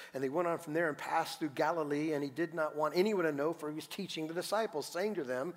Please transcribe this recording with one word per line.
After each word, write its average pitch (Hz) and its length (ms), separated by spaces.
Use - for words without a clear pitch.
"And 135 120
they 135 40
went 170 200
on 165 100
from 151 160
there 170 140
and 139 100
passed 160 400
through 156 120
Galilee, 151 640
and 143 100
he 139 60
did 156 220
not 156 220
want 151 220
anyone 190 300
to 156 60
know, 147 200
for 151 160
he 151 80
was 156 100
teaching 170 400
the 165 80
disciples, 175 520
saying 202 280
to 170 100
them," 127 320